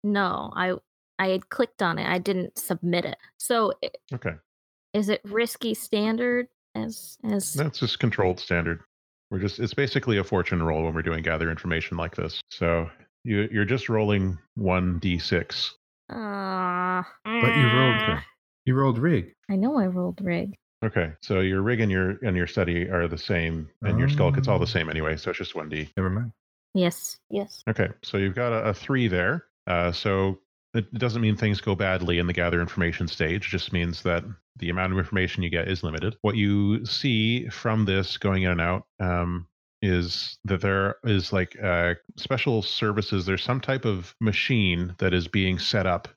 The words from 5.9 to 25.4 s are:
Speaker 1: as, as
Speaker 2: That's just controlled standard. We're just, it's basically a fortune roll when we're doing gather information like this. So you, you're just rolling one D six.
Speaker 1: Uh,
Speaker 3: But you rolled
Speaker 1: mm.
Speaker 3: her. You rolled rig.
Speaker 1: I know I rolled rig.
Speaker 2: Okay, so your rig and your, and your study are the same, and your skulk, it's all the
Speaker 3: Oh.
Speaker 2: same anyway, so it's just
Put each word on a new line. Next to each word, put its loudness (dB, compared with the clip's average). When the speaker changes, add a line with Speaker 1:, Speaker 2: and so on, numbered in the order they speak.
Speaker 1:
as, -10
as -2
Speaker 2:
That's 0
just -2
controlled 2
standard. 0
We're -4
just, -2
it's -2
basically 2
a 0
fortune 0
roll 2
when -2
we're -2
doing -2
gather 0
information -2
like -4
this. -6
So 0
you, 2
you're 2
just -2
rolling 2
one 2
D 0
six. -2
Speaker 1:
Uh, -2
Speaker 3:
But 2
you 6
rolled 4
Speaker 1:
mm. 0
Speaker 3:
her. 0
You 4
rolled 4
rig. 2
Speaker 1:
I 0
know 2
I 2
rolled -2
rig. -4
Speaker 2:
Okay, 0
so 0
your 2
rig 2
and 2
your, 2
and 0
your 2
study 0
are 2
the -4
same, -2
and 0
your 4
skulk, 4
it's 0
all 4
the 2
Speaker 3:
Oh. 2
Speaker 2:
same -2
anyway, -2
so -6
it's -6
just -10